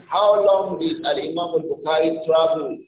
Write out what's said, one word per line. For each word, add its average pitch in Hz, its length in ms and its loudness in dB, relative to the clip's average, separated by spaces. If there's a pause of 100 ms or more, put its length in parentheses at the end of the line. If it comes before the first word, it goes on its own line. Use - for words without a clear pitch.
how 208 360 4
long 190 340 2
did 160 260 -4
Al-Imam 147 320 -4 (240)
al-Bukhari 160 680 -2
travel 160 600 0